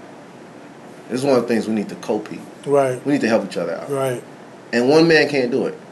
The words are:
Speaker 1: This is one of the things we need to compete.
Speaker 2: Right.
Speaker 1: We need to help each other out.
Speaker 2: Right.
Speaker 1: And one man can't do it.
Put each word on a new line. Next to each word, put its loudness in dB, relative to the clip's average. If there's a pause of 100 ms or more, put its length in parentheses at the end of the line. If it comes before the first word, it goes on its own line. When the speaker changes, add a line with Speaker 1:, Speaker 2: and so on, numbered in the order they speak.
(1080)
Speaker 1:
This -6
is -4
one 4
of 2
the -6
things 0
we -2
need -4
to -12
compete. -6 (240)
Speaker 2:
Right. 0
Speaker 1:
We 0
need 0
to 2
help 2
each -10
other -4
out. -10
Speaker 2:
Right. -4 (500)
Speaker 1:
And 2
one 6
man 6
can't 0
do 0
it. -6 (180)